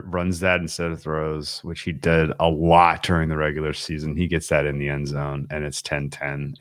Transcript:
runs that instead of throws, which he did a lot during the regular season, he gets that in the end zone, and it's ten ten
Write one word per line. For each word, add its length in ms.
runs 320
that 220
instead 300
of 100
throws, 600
which 180
he 100
did 480
a 80
lot 560
during 240
the 80
regular 380
season, 420
he 100
gets 220
that 180
in 140
the 80
end 220
zone, 420
and 140
it's 160
ten 280
ten 520